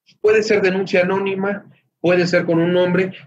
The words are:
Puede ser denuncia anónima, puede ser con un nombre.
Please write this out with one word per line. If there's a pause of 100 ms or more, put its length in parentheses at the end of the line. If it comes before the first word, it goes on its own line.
(200)
Puede
ser
denuncia
anónima, (340)
puede
ser
con
un
nombre. (160)